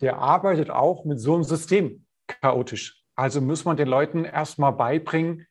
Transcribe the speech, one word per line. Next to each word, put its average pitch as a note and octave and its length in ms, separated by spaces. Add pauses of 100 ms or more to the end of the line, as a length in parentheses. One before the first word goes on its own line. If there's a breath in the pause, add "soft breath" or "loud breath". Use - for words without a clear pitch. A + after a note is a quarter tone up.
der B2+ 160
arbeitet D#3+ 520
auch C3+ 360
mit D3 120
so B2 180
einem E3+ 100
System D#3+ 580 (240)
chaotisch. - 720 (140)
Also C3+ 240
muss C#3+ 240
man E3 140
den C#3+ 100
Leuten D3+ 380
erstmal D3 480
beibringen, D#3+ 760